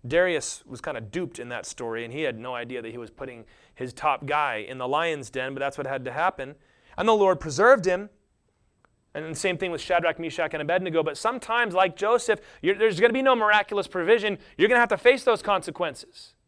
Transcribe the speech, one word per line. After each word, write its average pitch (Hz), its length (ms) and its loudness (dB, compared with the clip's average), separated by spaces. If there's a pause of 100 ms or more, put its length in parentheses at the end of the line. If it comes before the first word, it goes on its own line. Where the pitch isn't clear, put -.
Darius 165 600 0
was 123 140 -14
kind 143 160 -8
of 110 140 -12
duped 170 280 -6
in 123 100 -12
that 117 180 -10
story, 117 380 -8
and 117 80 -12
he 147 100 -6
had 123 160 -4
no 127 160 -10
idea 120 280 -8
that 113 80 -10
he 120 80 -12
was 117 120 -14
putting 123 360 -16 (280)
his 127 180 -10
top 143 340 -2
guy 143 300 -2
in 123 220 -10
the 127 80 -6
lion's 147 440 -2
den, 131 240 -6
but 135 60 -8
that's 139 180 -4
what 135 80 -6
had 131 180 -6
to 127 80 -8
happen. 151 440 -4 (400)
And 208 120 0
the 226 60 6
Lord 196 260 4
preserved 185 460 6
him. 196 240 -2 (1040)
And 151 80 -8
the 160 140 -8
same 185 180 0
thing 185 140 -4
with 156 100 -6
Shadrach, 170 380 0
Meshach, 165 360 -4
and 151 60 -4
Abednego. 165 440 0
But 151 120 -4
sometimes, 233 560 -2
like 185 220 2
Joseph, 220 460 0 (200)
you're, 185 140 2
there's 202 240 2
gonna 226 140 6
be 262 100 0
no 262 140 6
miraculous 208 500 2
provision. 202 520 2 (200)
You're 185 100 4
gonna 247 120 6
have 233 80 4
to 202 100 0
face 254 240 4
those 226 180 2
consequences. - 920 -4 (140)